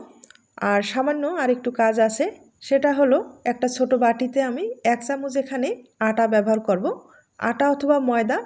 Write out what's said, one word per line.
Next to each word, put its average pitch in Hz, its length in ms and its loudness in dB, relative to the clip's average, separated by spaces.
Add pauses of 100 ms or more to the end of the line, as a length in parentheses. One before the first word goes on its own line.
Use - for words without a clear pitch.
(720)
আর 202 120 4
সামান্য 269 420 -2 (180)
আরেকটু 247 280 -2 (100)
কাজ 226 200 4
আছে, 220 260 2 (360)
সেটা 277 300 2
হলো 277 260 4 (260)
একটা 240 240 -2
ছোট 254 260 -2
বাটিতে 247 480 2
আমি 262 220 -4 (280)
এক 240 120 -2
চামচ 277 320 -6
এখানে 269 320 -2 (320)
আটা 220 260 0
ব্যবহার 220 420 2
করব। 190 160 2 (560)
আটা 240 300 0
অথবা 285 300 2
ময়দা 240 460 0